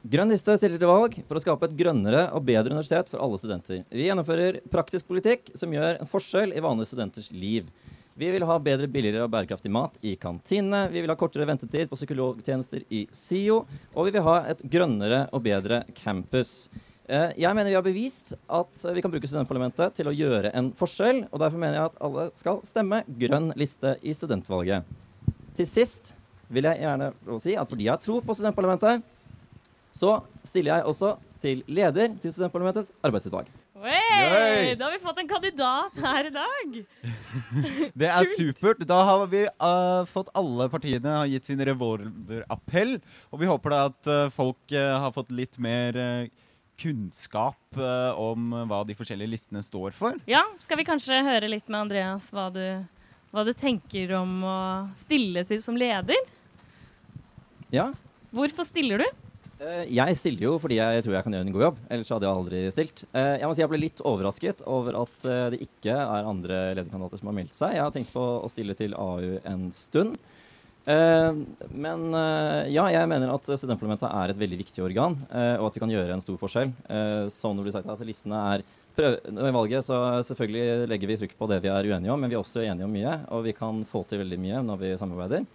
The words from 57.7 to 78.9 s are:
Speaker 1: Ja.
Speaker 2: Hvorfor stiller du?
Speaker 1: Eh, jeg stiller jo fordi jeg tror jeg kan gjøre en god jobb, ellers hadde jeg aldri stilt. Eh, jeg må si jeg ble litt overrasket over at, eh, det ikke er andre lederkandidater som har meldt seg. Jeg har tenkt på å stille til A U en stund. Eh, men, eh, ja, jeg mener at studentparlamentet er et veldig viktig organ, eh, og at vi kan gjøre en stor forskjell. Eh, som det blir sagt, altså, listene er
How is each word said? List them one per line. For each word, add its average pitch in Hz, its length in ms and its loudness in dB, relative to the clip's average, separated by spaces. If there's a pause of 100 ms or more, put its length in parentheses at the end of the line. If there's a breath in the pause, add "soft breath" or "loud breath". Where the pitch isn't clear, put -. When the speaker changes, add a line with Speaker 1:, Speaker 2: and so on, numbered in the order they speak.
Speaker 1:
Ja. 214 220 0 (340)
Speaker 2:
Hvorfor 294 400 -2
stiller 240 320 0
du? 403 80 2 (480)
Speaker 1:
Eh, 170 320 -6
jeg 131 300 4
stiller - 320 -2
jo 165 100 2
fordi 139 160 0
jeg 113 240 4
tror 107 160 0
jeg 92 80 0
kan 107 80 -2
gjøre 92 140 -2
en 95 80 -2
god 104 100 4
jobb, 165 120 2 (120)
ellers 117 240 -6
hadde 101 140 0
jeg 95 100 2
aldri 90 220 -4 (160)
stilt. 156 240 -2 (100)
Eh, 135 320 2
jeg 147 80 -2
må 160 80 0
si 165 60 2
jeg 151 100 2
ble 151 80 0
litt 160 240 -4
overrasket 110 640 0
over 123 320 -2
at, - 240 -4
eh, 123 300 0
det - 100 -8
ikke - 320 -4
er 107 320 -2
andre 92 300 -2 (180)
lederkandidater 92 460 -8
som 104 80 -8
har 104 80 -2
meldt 85 180 -8
seg. 185 160 0
Jeg 165 140 0
har 147 80 -4
tenkt 131 180 -6
på 123 140 -2 (180)
å 120 80 -8
stille 101 240 -6
til 104 160 -4
A 98 240 -4
U 92 320 -4
en 92 240 -4
stund. - 480 -2 (640 soft breath)
Eh, 160 480 6 (400)
men, 165 340 -6 (140)
eh, 156 560 0
ja, 175 160 4
jeg 165 160 4
mener 131 240 2
at 139 160 -4
studentparlamentet 123 640 -2
er 98 240 -2
et 104 80 -2
veldig 90 160 -4
viktig 92 240 -6
organ, 131 320 0 (160)
eh, 120 240 2
og 107 140 0
at - 100 -10
vi 113 60 -2
kan 113 100 0
gjøre 90 160 0
en 95 160 -6
stor 92 80 -6
forskjell. 127 400 -2 (160)
Eh, 107 400 -2
som 104 240 -4
det 101 80 -6
blir 101 160 -4
sagt, 92 80 -12
altså, 110 160 -10
listene 107 320 -8 (160)
er 98 160 -2 (260 soft breath)